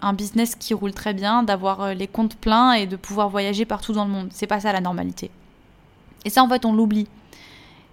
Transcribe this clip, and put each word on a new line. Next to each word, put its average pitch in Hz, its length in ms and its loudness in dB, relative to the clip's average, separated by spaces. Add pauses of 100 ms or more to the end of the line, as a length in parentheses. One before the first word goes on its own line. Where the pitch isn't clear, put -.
un 202 100 0
business 208 400 -2
qui - 220 -4
roule 202 180 -4
très 208 220 -4
bien, 208 260 2
d'avoir, 196 400 0
euh, 196 140 -2
les 185 100 -4
comptes 220 300 -2
pleins 240 380 4
et 214 120 2
de 190 100 -6
pouvoir 202 340 -2
voyager 202 360 0
partout 220 260 -6
dans 208 140 0
le 202 60 -2
monde. 190 180 -4
C'est - 160 -8
pas 214 140 -2
ça 208 120 0
la 190 100 0
normalité. 180 500 -6 (960)
Et 208 40 -4
ça, 262 140 6
en 254 40 6
fait, 247 160 2
on 226 100 2
l'oublie. 214 340 2 (840)